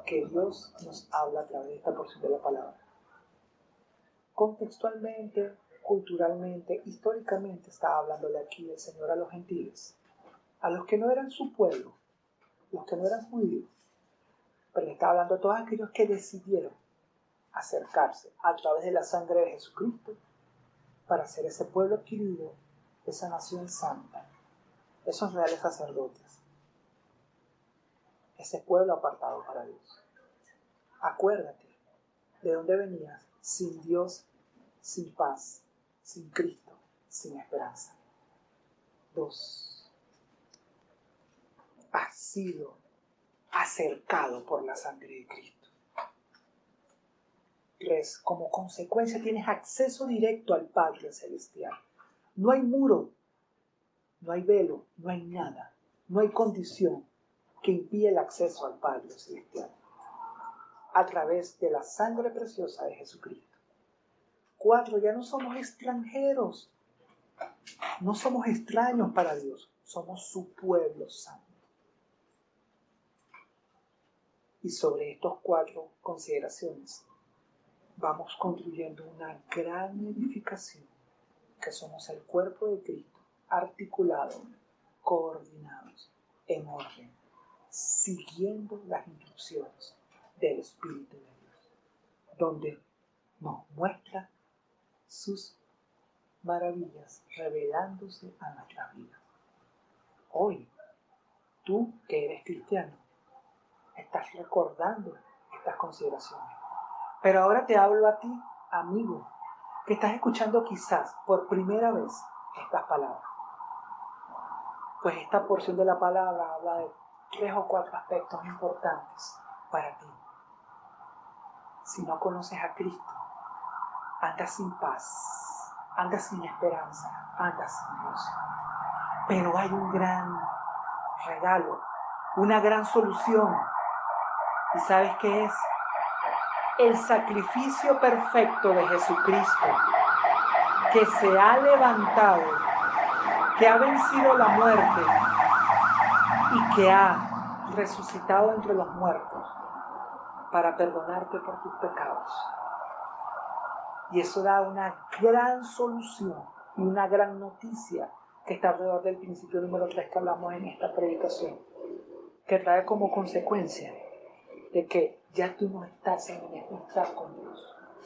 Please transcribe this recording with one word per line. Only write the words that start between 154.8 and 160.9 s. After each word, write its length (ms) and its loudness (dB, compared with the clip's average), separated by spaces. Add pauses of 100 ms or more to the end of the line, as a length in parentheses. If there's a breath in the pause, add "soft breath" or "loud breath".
gran 420 6
solución 800 -6 (320)
y 60 -4
una 260 2
gran 320 4
noticia 720 -10 (340)
que 100 -4
está 140 2
alrededor 340 0
del 140 -2
principio 440 -6
número 260 -2
tres 220 -6
que 100 0
hablamos 340 -2
en 120 -8
esta 280 -4